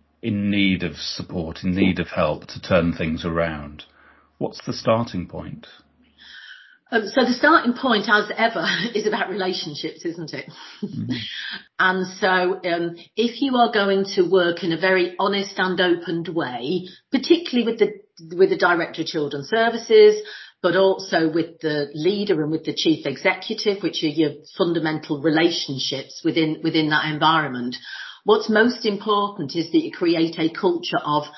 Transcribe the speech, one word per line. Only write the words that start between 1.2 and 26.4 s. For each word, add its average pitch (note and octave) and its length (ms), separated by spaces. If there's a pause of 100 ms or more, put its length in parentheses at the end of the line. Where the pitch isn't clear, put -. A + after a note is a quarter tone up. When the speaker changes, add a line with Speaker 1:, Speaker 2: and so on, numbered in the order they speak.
Speaker 1:
in F#2 100
need F#2+ 240
of E2+ 100
help D#2 400
to - 120
turn E2+ 320
things D#2+ 320
around, D#2+ 600 (520)
what's - 300
the A#2+ 80
starting A2+ 520
point? - 400 (1300)
Speaker 2:
Um, A3 140
so B3+ 180
the B3 80
starting C#4+ 400
point, A3+ 360
as G#3 280
ever, E3+ 280 (160)
<laughs> A3+ 140
is G#3 120
about F#3+ 240
relationships, F#3 760
isn't E3 300
it? C#3 120 (380)
Speaker 1:
Mm-hmm. A#2+ 320
Speaker 2:
<laughs> A#2 40 (580)
And F#3 280
so, F#3 580
um, E3+ 320 (200)
if A#3 260
you C4 140
are A#3 140
going G3 440
to F#3+ 80
work F3 420
in E3 80
a D#3+ 80
very F#3 380
honest G3 400
and F#3 200
opened E3+ 500
way, E3 600 (240)
particularly B3 580
with A3 80
the, - 220 (340)
with F3 140
the F3 80
Director E3+ 460
of D3+ 60
Children's C#3+ 420
Services, A3 720 (400)
but E3+ 120
also F#3 560
with D#3+ 300
the D3+ 320
leader F#3 500
and D3 80
with D#3 140
the D3+ 100
chief - 300
executive, G3 800
which - 200
are E3 40
your D3+ 240 (260)
fundamental D#3 640
relationships D3+ 1040
within, D#3+ 400